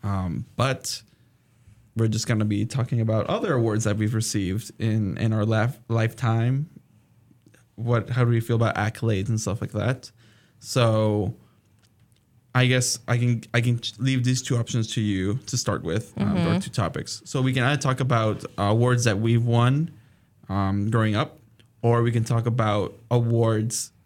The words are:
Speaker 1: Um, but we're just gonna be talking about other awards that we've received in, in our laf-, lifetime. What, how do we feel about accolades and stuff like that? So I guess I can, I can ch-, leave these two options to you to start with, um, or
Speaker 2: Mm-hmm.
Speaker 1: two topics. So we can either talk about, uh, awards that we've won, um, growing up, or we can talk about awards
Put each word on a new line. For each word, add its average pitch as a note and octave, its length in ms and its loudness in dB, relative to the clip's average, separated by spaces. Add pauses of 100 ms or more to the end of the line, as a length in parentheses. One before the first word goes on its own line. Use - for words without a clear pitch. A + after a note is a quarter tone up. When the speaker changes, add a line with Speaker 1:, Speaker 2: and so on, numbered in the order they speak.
Speaker 1:
Um, F#2+ 400 -4 (120)
but - 460 -4 (920)
we're A2+ 120 2
just A2 200 -2
gonna G#2+ 160 0
be G#2 220 0
talking A#2+ 340 -2
about A2 280 0
other G3+ 260 0
awards A2+ 300 0
that G#2 120 0
we've G#2+ 180 0
received G#2+ 640 -2
in, A2 380 0
in A2 160 0
our G#2+ 140 0
laf-, A2 320 0 (100)
lifetime. A#2 800 0 (1080)
What, A#2 340 0
how B2 140 2
do A#2+ 60 2
we A#2 100 4
feel A#2 160 0
about A2+ 200 2
accolades G#2 540 -2
and A2 100 0
stuff G2+ 220 -4
like - 100 -8
that? A2 400 -4 (480)
So A2 760 0 (1200)
I B2+ 120 4
guess B2+ 320 0 (100)
I A#2+ 80 2
can, A#2+ 260 0 (120)
I A#2+ 80 4
can A#2 180 2
ch-, - 180 -10
leave C3 260 0
these B2+ 180 0
two B2 160 -2
options A#2 360 -2
to A#2+ 60 -2
you G2+ 460 0
to - 100 -6
start G#2 260 -2
with, F#2 380 -4
um, - 160 0
or F3+ 40 2
Speaker 2:
Mm-hmm. E3+ 200 2
Speaker 1:
two - 100 -8
topics. - 540 -4
So - 180 -6
we C3 100 2
can B2+ 120 0
either C#3+ 160 2
talk C3 200 0
about, A2+ 440 0 (140)
uh, G2+ 60 -2
awards A#2+ 400 4
that G#2 140 2
we've A2+ 260 2
won, B2 460 2 (580)
um, G2 420 0
growing A2 260 2
up, - 220 -4 (420)
or A#2 220 4
we A#2 100 2
can A#2 120 0
talk A#2 220 0
about G#2+ 480 0 (160)
awards A#2 800 0 (160)